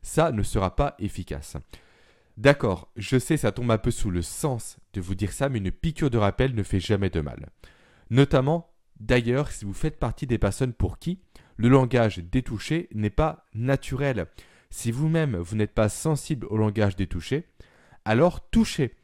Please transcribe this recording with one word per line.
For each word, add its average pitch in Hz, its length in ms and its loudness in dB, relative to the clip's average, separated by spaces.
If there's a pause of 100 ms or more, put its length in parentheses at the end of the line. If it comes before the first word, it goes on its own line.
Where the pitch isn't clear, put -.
ça 156 300 0
ne 104 100 -2
sera 98 340 0
pas 143 220 -2
efficace. - 600 -8 (800)
D'accord, 110 600 2
je 123 240 0
sais, - 180 0
ça 107 140 0
tombe 120 180 -2
un 110 80 4
peu 117 140 -2
sous 113 180 0
le 87 140 0
sens - 540 -6 (160)
de 98 80 -6
vous 90 120 -4
dire 95 200 -4
ça, 139 160 -2
mais 120 100 -2
une 95 120 -2
piqûre 151 380 -2
de 117 80 2
rappel 113 380 2
ne 101 80 0
fait 95 160 0
jamais 98 320 0
de 80 100 -2
mal. 67 280 -8 (600)
Notamment, 139 640 4 (260)
d'ailleurs, 123 520 0
si - 140 -12
vous 98 80 -8
faites 151 260 -4
partie 123 260 -6
des 117 140 0
personnes 117 340 -2
pour - 240 -2
qui 180 220 -6 (420)
le 117 80 4
langage 123 480 4
des 92 240 -2
touchés 156 500 -4
n'est 107 200 -2
pas 160 420 -2
naturel. 131 720 -2 (460)
Si - 180 -6
vous-même, 147 480 0
vous 85 180 -6
n'êtes 107 200 0
pas 107 140 4
sensible 151 580 -4
au 107 100 -2
langage 104 380 2
des 95 100 -2
touchés, 131 400 -4 (580)
alors 127 460 2
toucher - 540 2